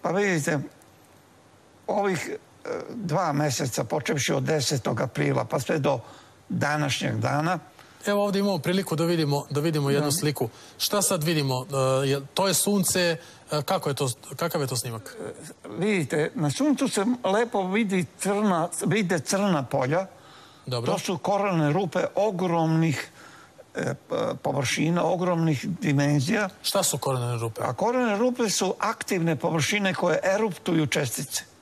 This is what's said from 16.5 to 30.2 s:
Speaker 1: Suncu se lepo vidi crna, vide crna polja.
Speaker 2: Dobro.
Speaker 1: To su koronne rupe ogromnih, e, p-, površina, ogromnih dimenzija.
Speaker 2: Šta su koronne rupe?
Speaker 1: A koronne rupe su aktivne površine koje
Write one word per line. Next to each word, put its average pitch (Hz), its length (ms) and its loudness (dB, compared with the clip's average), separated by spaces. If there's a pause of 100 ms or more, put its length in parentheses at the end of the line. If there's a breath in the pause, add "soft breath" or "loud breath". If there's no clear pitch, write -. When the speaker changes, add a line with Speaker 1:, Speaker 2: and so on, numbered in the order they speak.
Speaker 1:
Suncu 269 360 2
se 196 180 0 (180)
lepo 202 440 2
vidi 190 380 0 (140)
crna, 190 500 2 (160)
vide 180 340 2
crna 190 440 2
polja. 139 420 0 (600 loud breath)
Speaker 2:
Dobro. 123 280 -2
Speaker 1:
To 190 60 -2
su 185 180 -4
koronne 180 560 2
rupe 180 260 0 (160)
ogromnih, 165 960 2 (640 loud breath)
e, 135 180 -2 (160)
p-, - 60 -4 (260)
površina, 151 640 0
ogromnih 165 640 0 (160)
dimenzija. 147 680 2 (120)
Speaker 2:
Šta 196 220 0
su - 140 0
koronne 123 400 -2
rupe? 113 260 -4
Speaker 1:
A 117 100 -2
koronne 233 440 2
rupe 240 320 2
su - 300 0
aktivne 175 560 0
površine 170 580 0
koje 160 300 2